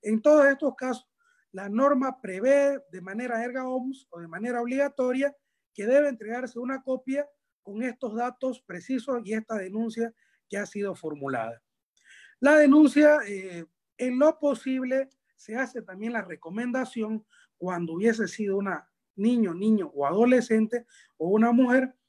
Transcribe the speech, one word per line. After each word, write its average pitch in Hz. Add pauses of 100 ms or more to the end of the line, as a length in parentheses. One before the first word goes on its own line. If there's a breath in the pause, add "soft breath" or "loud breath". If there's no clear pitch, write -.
En 220
todos 294
estos 277
casos, 254 (440)
la 196
norma 269
prevé 269
de 180
manera 226
erga 254
omnes 254
o 170
de 170
manera 233
obligatoria 269 (380)
que 208
debe 285
entregarse 233
una 262
copia 262 (340)
con 202
estos 233
datos 247
precisos 247
y 202
esta 220
denuncia 220 (360)
que 196
ha 202
sido 202
formulada. 135 (760 soft breath)
La 285
denuncia, 302
eh, 190 (320)
en 254
lo 311
posible, 262 (260)
se 220
hace 254
también 214
la 220
recomendación 220 (320 soft breath)
cuando 175
hubiese 214
sido 196
una 196 (260)
niño, 214
niño 196
o 139
adolescente 226 (320 soft breath)
o 165
una 220
mujer 254 (140)